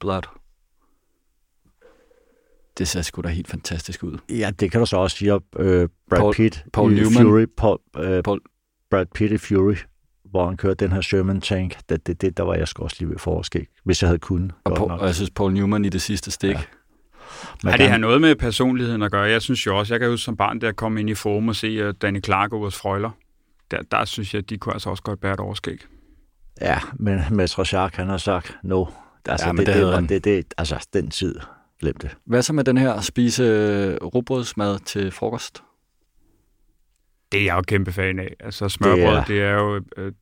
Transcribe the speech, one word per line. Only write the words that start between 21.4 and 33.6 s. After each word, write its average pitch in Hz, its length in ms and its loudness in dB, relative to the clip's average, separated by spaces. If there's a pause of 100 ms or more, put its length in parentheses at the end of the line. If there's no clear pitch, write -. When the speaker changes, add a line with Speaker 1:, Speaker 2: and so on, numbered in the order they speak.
Speaker 3:
og 107 80 0
se, 113 100 -4
øh, 104 360 -2
Danny 101 220 -2
Clark 101 280 2
og 110 80 -4
Urs 101 160 -6
Frøjler. 101 340 -4 (600)
Der, - 200 -4
der 110 140 2
synes 104 300 -6
jeg, 101 160 -6
de 107 80 -8
kunne 107 160 -6
altså 104 160 -6
også 98 120 -8
godt 101 180 -8
bære 98 140 -4
et 98 60 -4
overskæg. 98 380 -8 (800)
Speaker 2:
Ja, - 180 0 (200)
men 98 220 0 (100)
Mads 98 280 0
Rorschach, 95 380 -2
han 92 120 -4
har 98 100 -4
sagt, 90 440 -4
"No." 92 220 0 (440)
Altså, - 180 -2
Speaker 1:
Ja, 90 60 0
men 85 60 0
Speaker 2:
det, 98 80 2
Speaker 1:
det - 80 2
Speaker 2:
det - 0 -
Speaker 1:
havde 98 140 4
Speaker 2:
var, 90 60 2
Speaker 1:
han. 87 140 0
Speaker 2:
det, 95 160 0
det, 98 340 0
altså, - 340 -6
den 92 180 -2
tid, - 260 -4 (440)
glem 73 160 -2
det. - 200 -12 (100)
Speaker 1:
Hvad 120 160 2
så 160 100 -4
med 143 120 0
den 131 140 4
her 123 220 2
spise, 123 440 0
øh, 104 520 2